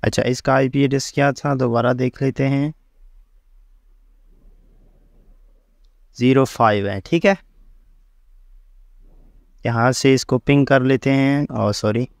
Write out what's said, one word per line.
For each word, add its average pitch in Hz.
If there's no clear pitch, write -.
अच्छा, 113
इसका 127
आईपी 135
एड्रेस 135
क्या 143
था, 143
दोबारा 123
देख 127
लेते 135
हैं, 139
ज़ीरो 131
फ़ाइव 104
है, 98
ठीक 165
है। 196
यहाँ 117
से 135
इसको 127
पिंग 143
कर 135
लेते 135
हैं, 139
और 110
सॉरी 113